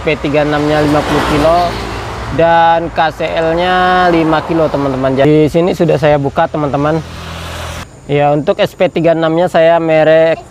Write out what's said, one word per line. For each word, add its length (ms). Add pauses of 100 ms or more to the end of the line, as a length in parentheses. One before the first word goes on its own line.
P 240
tiga 240
enam-nya 320
lima 240
puluh 260
kilo, 260 (800)
dan 580
K 60 (160)
C 100
L-nya 840
lima 340
kilo 220
teman-teman. 500
Jadi, 300
di 20
sini 240
sudah 220
saya 240
buka 320
teman-teman. 480 (1120)
Ya, 240
untuk 240
S 160
P 160
tiga 240
enam-nya 320
saya 320
merek 720